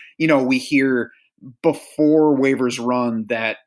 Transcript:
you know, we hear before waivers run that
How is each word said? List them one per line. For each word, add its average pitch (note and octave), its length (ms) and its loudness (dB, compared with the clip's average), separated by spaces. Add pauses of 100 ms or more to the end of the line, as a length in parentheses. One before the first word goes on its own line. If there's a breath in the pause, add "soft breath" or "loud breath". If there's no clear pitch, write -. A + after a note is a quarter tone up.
(160 loud breath)
you D#3+ 100 -2
know, C#3+ 160 2
we B2+ 160 0
hear C3 540 0 (500 soft breath)
before D3+ 760 2
waivers B2+ 480 0
run A#2+ 440 -2
that A2+ 380 -4